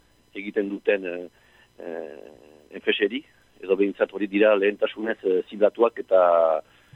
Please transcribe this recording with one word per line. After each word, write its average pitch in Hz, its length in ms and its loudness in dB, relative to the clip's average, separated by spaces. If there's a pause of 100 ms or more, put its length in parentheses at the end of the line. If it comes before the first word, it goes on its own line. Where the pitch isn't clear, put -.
(360)
egiten 101 340 -4
duten, 98 340 -2
eh, 90 240 -8 (520)
eh, 76 1000 -14
enpreseri, 107 480 -2 (340)
edo 92 160 0
behintzat 98 380 0
hori 98 140 -4
dira 104 280 4
lehentasunez, 104 680 -2
eh, 92 260 2
ziblatuak 107 480 -2
eta, 85 640 4 (340)